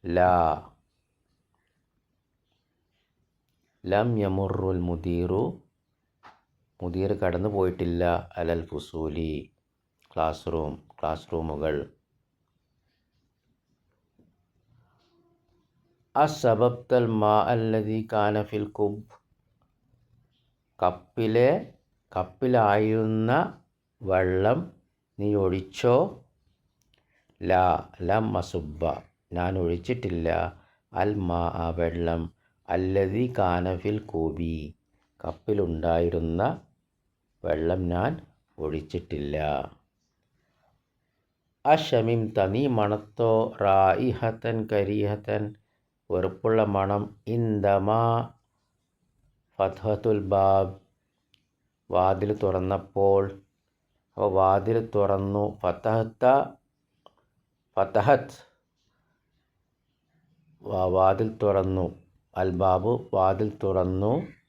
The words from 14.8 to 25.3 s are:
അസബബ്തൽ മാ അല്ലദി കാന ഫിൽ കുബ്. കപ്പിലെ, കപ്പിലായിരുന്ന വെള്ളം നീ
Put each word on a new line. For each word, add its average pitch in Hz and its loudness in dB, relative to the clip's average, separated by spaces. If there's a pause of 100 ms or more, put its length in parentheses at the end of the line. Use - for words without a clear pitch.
അസബബ്തൽ 123 2
മാ 107 4
അല്ലദി 110 -2
കാന 104 2
ഫിൽ 104 -6
കുബ്. 104 -4 (1800)
കപ്പിലെ, 117 0 (420)
കപ്പിലായിരുന്ന 110 0 (420)
വെള്ളം 95 0 (480)
നീ 104 0